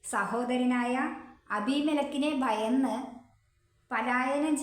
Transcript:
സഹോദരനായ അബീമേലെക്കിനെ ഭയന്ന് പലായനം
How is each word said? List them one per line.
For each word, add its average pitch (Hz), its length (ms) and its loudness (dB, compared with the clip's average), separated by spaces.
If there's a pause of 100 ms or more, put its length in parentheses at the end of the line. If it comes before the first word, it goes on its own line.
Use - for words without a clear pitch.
സഹോദരനായ 247 920 0 (640)
അബീമേലെക്കിനെ 285 720 0 (120)
ഭയന്ന് 240 520 2 (960)
പലായനം 262 720 2